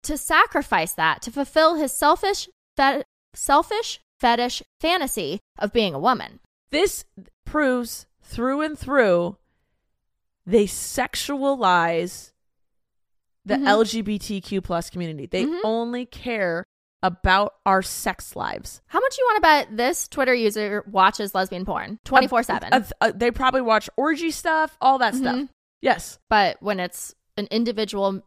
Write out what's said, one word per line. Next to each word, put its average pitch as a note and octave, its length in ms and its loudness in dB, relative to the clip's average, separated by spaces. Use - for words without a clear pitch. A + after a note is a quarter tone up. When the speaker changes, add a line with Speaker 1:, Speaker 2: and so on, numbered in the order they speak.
Speaker 1:
to C#4+ 160 -6
sacrifice D4 760 2
that D#3+ 280 0
to A#3+ 80 -12
fulfill D#4 460 2
his D4+ 160 -2
selfish F4+ 560 0
fe-, C4+ 280 2
selfish E4+ 680 0
fetish A#3+ 420 0
fantasy C4+ 580 -2
of G3+ 140 -4
being G#3 220 0
a C3+ 60 -6
woman. G#3+ 400 -2
Speaker 2:
This F4+ 320 0
proves B3+ 640 -2
through C4 400 -4
and D#4 140 -6
through G3 600 2
they G#3 220 4
sexualize F3+ 1040 0
the G3+ 100 -2
Speaker 1:
Mm-hmm. F3+ 120 0
Speaker 2:
L G#3+ 180 6
G A3 180 -4
B G#3 160 -4
T G3 220 -8
Q F#3+ 200 -4
plus E3+ 300 -4
community. E3 360 -8
They - 180 -2
Speaker 1:
Mm-hmm. E4 200 -2
Speaker 2:
only A#3 420 -2
care F#3+ 580 -4
about F#3+ 520 2
our F#3+ 180 4
sex - 520 -8
lives. - 540 -10
Speaker 1:
How D#4+ 120 -2
much B4+ 180 0
you C5 100 2
wanna G#4+ 120 2
bet D4 360 4
this B3 320 0
Twitter B3+ 260 2
user G#3+ 560 0
watches G3 440 2
lesbian F#3+ 300 -2
porn F3+ 400 -6
twenty-four C4+ 380 4
seven? D3+ 300 -6
Speaker 2:
Uh, A#3+ 100 4
uh, - 140 2
they A#3+ 160 -2
probably C4 320 0
watch A3 340 2
orgy D#4 360 0
stuff, D#4 480 -2
all C4 180 4
that A#3+ 160 0
Speaker 1:
Mm-hmm. C4 80 -4
Speaker 2:
stuff. C4+ 60 -10
Yes. - 380 -2
Speaker 1:
But G3+ 320 2
when G3 200 -4
it's - 340 -10
an G#3 160 -4
individual G3+ 760 -2